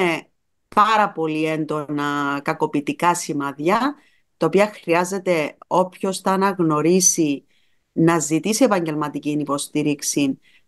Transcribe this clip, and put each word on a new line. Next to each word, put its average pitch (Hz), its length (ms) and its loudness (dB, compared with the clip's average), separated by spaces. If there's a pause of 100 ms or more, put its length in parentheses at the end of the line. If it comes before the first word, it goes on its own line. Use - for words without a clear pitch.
(760)
πάρα 208 360 4
πολύ 156 340 -2
έντονα 147 1000 -2
κακοποιητικά 156 720 -2
σημάδια, 165 800 -2 (420)
τα - 80 -2
οποία 190 260 2 (100)
χρειάζεται 180 760 -2 (100)
όποιος 185 540 -2
τα 190 100 0
αναγνωρίσει 175 1120 2 (460)
να 165 280 4
ζητήσει 156 440 0
επαγγελματική 151 680 0
υποστήριξη, 143 1080 -2 (280)